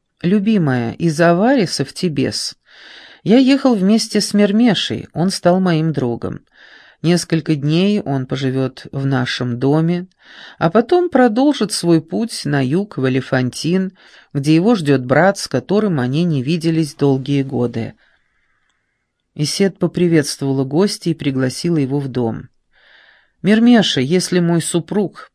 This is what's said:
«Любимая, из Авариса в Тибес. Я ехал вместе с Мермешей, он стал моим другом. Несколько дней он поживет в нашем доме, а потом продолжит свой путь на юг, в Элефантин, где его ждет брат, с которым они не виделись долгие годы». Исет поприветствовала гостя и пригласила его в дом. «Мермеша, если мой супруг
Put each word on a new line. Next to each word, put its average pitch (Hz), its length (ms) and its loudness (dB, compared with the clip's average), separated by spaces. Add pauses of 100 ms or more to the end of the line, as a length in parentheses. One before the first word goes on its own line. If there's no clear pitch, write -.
(200)
«Любимая, 175 760 0
из 165 260 -2
Авариса 175 640 2
в - 80 -10
Тибес. 131 640 -4 (680)
Я 208 160 4
ехал 262 380 4
вместе 208 440 0
с - 140 -4
Мермешей, 202 800 2
он 180 180 0
стал 180 300 0
моим 160 320 0
другом. 117 480 -4 (600)
Несколько 165 540 0
дней 170 440 0
он 131 260 -4
поживет 131 680 -4
в 139 140 -4
нашем 123 520 -2
доме, 160 480 0 (520)
а 165 120 0
потом 349 400 2
продолжит 247 640 2
свой 170 280 2
путь 208 440 -6
на 143 200 0
юг, 185 320 -2
в 131 120 -2
Элефантин, 135 880 -2 (340)
где 143 220 0
его 202 220 4
ждет 143 280 0
брат, 160 320 2
с - 120 -10
которым 185 500 -2
они 127 240 -2
не 156 200 0
виделись 160 520 -2
долгие 135 480 0
годы». 117 520 -4 (1400)
Исет 185 440 -2
поприветствовала 156 840 0
гостя 170 480 -2
и 160 40 -4
пригласила 139 640 -2
его 139 200 -2
в 139 80 -4
дом. 117 440 -4 (920)
«Мермеша, 220 580 4
если 175 380 0
мой 170 240 2
супруг - 720 -4